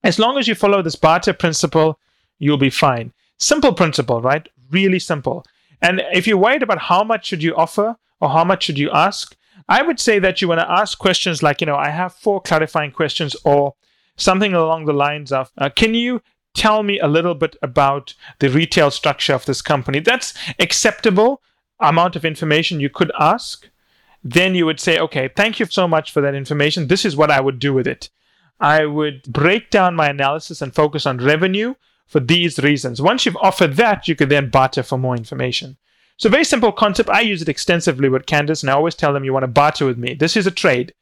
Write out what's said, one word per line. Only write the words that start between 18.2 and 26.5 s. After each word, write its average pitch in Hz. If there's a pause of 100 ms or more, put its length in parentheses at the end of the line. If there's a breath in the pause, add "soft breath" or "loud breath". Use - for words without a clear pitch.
the 139
retail 151
structure -
of 127
this -
company?" 139
That's 240 (240 loud breath)
acceptable 214 (400)
amount 170
of 151
information 156
you 139
could -
ask. - (560)
Then 180
you 170
would 160
say, 170
"Okay, 151
thank 208
you 220
so 185
much 160
for 151
that 139
information. 143